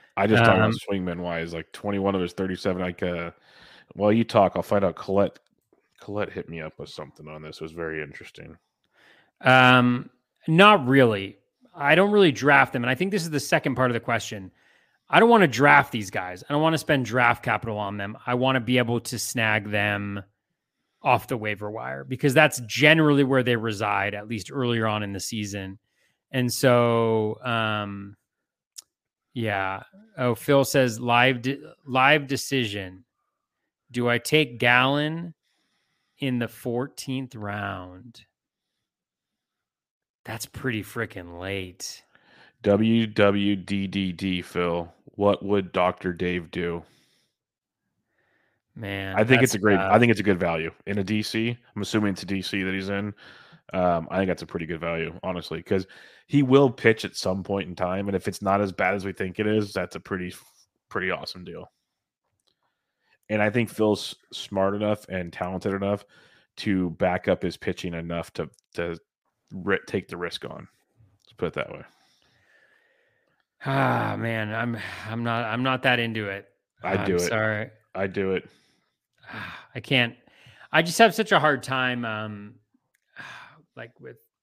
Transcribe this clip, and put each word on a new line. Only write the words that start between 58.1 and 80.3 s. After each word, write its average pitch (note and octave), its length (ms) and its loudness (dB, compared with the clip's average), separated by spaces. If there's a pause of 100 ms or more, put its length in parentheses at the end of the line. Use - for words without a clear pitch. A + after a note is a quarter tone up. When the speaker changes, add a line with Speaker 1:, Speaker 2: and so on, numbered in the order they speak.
Speaker 1:
if - 120 -4
it's G2 140 -8
not G2 180 0
as G2 100 -2
bad F#2+ 240 -2
as G2 120 -6
we F#2+ 60 -6
think F#2 280 -8
it G#2 60 0
is, G#2+ 260 0
that's F#2 240 -6
a F#2 40 -14
pretty, F2+ 340 -8 (560)
pretty F#2 200 -4
awesome F2+ 340 -8
deal. F2 280 -16 (1600)
And G#2+ 120 2
I G#2+ 80 2
think A#2 200 0
Phil's G#2+ 440 0 (180)
smart G2 420 -2
enough G#2 340 -2
and F2+ 240 -8
talented F#2 400 -6
enough G2 320 -4 (540)
to F#2 320 0
back F2+ 380 -2
up F#2 140 2
his F2 140 -6
pitching F2+ 380 -8
enough E2+ 400 -8
to, D#2 140 -8 (260)
to E2+ 240 -6 (540)
ri-, F#2+ 340 -2
take G2 220 -6
the - 80 -12
risk F2 280 -8
on. - 220 -14 (560)
Let's - 140 -20
put F2+ 120 -4
it - 60 -12
that - 180 -6
way. - 100 -16 (1800)
Speaker 2:
Ah, B2 520 -2
man, A2 360 -6
I'm, A#2 240 -6 (300)
I'm A#2 160 -6
not, A#2 200 -2
I'm A2+ 180 -4
not C3 200 -2
that B2 160 2
into A2 300 -4
it. G2 200 -10 (340)
Speaker 1:
I'd F#2+ 180 -2
Speaker 2:
I'm - 60 -4
Speaker 1:
do F2+ 100 0
it. F2 40 0
Speaker 2:
sorry. G#2+ 500 -2 (240)
Speaker 1:
I'd F#2+ 180 -4
do F#2+ 200 -2
it. - 160 -4 (800)
Speaker 2:
<sighs> - 460 -16
I B2 60 -12
can't, B2 340 0 (580)